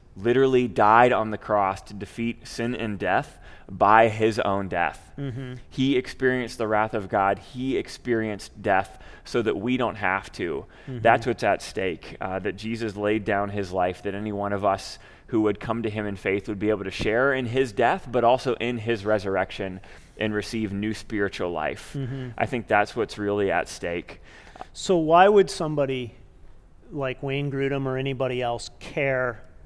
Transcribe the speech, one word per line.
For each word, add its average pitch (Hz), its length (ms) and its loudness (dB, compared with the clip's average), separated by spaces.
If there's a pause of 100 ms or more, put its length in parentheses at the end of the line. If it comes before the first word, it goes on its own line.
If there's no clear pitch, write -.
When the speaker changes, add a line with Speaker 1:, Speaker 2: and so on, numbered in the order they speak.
(160)
Speaker 1:
literally 127 520 4
died 117 440 6
on 110 180 0
the 104 80 -6
cross 101 440 0
to - 120 -16
defeat 117 520 -8
sin 117 280 -4
and 104 240 -6
death 95 400 0 (320)
by 107 380 8
his 110 320 2
own 98 280 0
death. 85 480 -4
Speaker 2:
Mm-hmm. 131 380 -8 (160)
Speaker 1:
He 135 260 2
experienced 127 640 0
the 117 100 0
wrath 110 240 2
of 101 160 -4
God. 98 300 2
He 127 400 -4
experienced 110 840 -4
death 98 380 0 (260)
so - 160 0
that 110 160 0
we 120 220 -2
don't 113 160 -2
have 98 380 -2
to. 80 340 -6 (220)
Speaker 2:
Mm-hmm. 127 120 -10
Speaker 1:
That's 117 260 6
what's 123 180 -2
at 98 180 2
stake, - 580 -6
uh, 95 200 -6
that 95 160 -4
Jesus 110 400 -6
laid 104 280 0
down 101 240 0
his 101 240 -6
life, 92 300 0
that 98 120 -4
any 104 180 -6
one 101 200 -2
of 101 120 -2
us 98 340 0 (300)
who 110 140 2
would 107 180 0
come 113 240 -4
to 110 60 -2
him 107 140 -4
in 101 120 -6
faith 98 320 -2
would 104 100 -6
be 104 120 0
able 101 140 0
to 95 60 -6
share 120 420 0
in 131 140 -2
his 123 260 0
death, 127 380 0
but 120 140 2
also 123 320 4
in 120 200 -4
his 107 300 -2
resurrection 95 720 -2 (380)
and 107 160 -2
receive 104 380 -2
new 101 200 -4
spiritual 101 580 -4
life. 78 460 -6
Speaker 2:
Mm-hmm. 131 400 -8
Speaker 1:
I - 100 0
think 117 200 -4
that's 104 300 2
what's 110 200 -2
really 101 360 0
at 85 160 0
stake. - 520 -8 (540)
Speaker 2:
So - 240 0
why 165 300 8
would 202 200 6
somebody 135 640 -4 (760)
like 135 320 -8
Wayne 139 300 -2
Grudem 139 340 -2
or 131 100 -2
anybody 131 460 -2
else 120 260 -4 (120)
care 131 640 -2 (220)